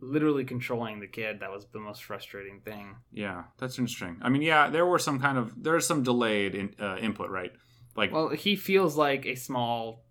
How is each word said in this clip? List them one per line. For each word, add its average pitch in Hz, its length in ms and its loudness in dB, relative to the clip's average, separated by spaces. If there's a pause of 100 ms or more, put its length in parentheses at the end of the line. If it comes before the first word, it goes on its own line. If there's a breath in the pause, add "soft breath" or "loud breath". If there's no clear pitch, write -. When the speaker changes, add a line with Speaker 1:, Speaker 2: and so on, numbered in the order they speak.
Speaker 1:
literally 143 440 2
controlling 120 540 -4
the 98 80 -10
kid 107 340 -6
that 95 100 -8
was 101 220 -12
the 107 60 -10
most 104 240 -12
frustrating 98 600 -12
thing. 104 320 -14 (160)
Speaker 2:
Yeah, 95 320 -6 (140)
that's 127 200 -8
interesting. 95 440 -4
I 120 80 0
mean, 139 120 4
yeah, 151 280 6
there 165 160 4
were 175 140 4
some 139 200 0
kind 135 180 2
of, 110 140 0 (100)
there's 156 240 2
some 156 160 2
delayed 110 540 2
in-, 98 240 -4
uh, 98 180 -4
input, 104 320 -4
right? 92 220 -6 (440 soft breath)
Like, 110 180 2
Speaker 1:
Well, 156 160 2
he 185 260 0
feels 190 400 4
like 143 300 2
a 127 100 -4
small 117 760 -4